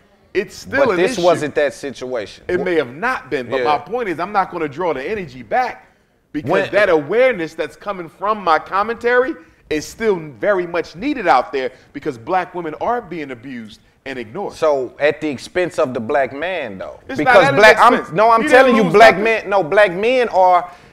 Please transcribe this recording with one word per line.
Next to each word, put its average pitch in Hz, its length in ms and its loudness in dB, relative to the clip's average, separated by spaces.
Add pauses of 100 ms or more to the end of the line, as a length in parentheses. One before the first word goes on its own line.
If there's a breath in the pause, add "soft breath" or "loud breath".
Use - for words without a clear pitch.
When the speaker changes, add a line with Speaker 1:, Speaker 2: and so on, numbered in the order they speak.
(340)
Speaker 1:
It's 196 220 -6
still 269 300 -2
Speaker 2:
But 240 60 2
Speaker 1:
an 185 60 0
Speaker 2:
this 185 160 0
Speaker 1:
issue. 180 100 -6
Speaker 2:
wasn't 151 320 2
that 147 180 0
situation. 127 760 -10
Speaker 1:
It 180 120 -2
Speaker 2:
Wh- 185 40 -4
Speaker 1:
may 180 120 -2
have 131 200 -2
not 208 340 -6
been, 127 200 -4
but 131 100 -2
Speaker 2:
Yeah. 127 60 -2
Speaker 1:
my 143 140 2
point 220 300 -6
is 151 100 -6
I'm 190 120 -6
not 196 200 0
gonna 165 180 -4
draw 156 240 -4
the 131 100 -6
energy 156 400 -8
back 233 440 -4 (440)
because 147 180 -6
Speaker 2:
When 190 220 0
Speaker 1:
that 202 180 2
awareness 190 640 0
that's 156 220 -8
coming 185 320 -10
from 208 360 -4
my 165 160 4
commentary 226 760 0 (340 soft breath)
is 151 160 -4
still 214 300 -4
very 165 500 -4
much 170 300 -6
needed 226 320 -4
out 135 240 4
there 131 200 -4 (200 soft breath)
because 143 260 -10
black 170 380 -4
women 165 240 -10
are 233 220 -2
being 160 300 -12
abused 117 500 -16 (240)
and 135 120 -10
ignored. 127 360 -10
Speaker 2:
So 139 460 0
at 151 200 0
the 156 100 -6
expense 160 480 -6
of 143 160 -2
the 127 60 -4
black 127 320 -2
man, 143 460 -8
though, 82 220 -14 (100)
Speaker 1:
It's 269 80 -10
Speaker 2:
because 226 260 6
Speaker 1:
not - 100 2
at - 40 0
Speaker 2:
black, 214 180 8
Speaker 1:
his 196 100 6
Speaker 2:
I'm, 240 100 8
Speaker 1:
expense. 151 200 -6
Speaker 2:
no, 214 160 4
I'm 226 120 4
Speaker 1:
He 302 40 -2
didn't 302 100 6
Speaker 2:
telling 262 200 6
you, 220 60 4
Speaker 1:
lose 165 100 0
Speaker 2:
black 220 220 10
Speaker 1:
nothing. 190 100 -4
Speaker 2:
men, 220 240 0
no, 196 140 2
black 196 280 4
men 226 380 0
are, 180 400 4 (240 loud breath)